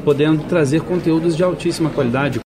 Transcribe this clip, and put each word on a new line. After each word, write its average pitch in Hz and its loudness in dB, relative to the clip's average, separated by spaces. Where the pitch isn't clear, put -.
podendo 151 2
trazer 156 0
conteúdos 160 0
de 165 0
altíssima 170 -2
qualidade. 131 -2